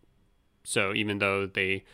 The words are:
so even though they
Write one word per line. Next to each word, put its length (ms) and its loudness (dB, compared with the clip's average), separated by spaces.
so 300 0
even 240 0
though 300 2
they 360 0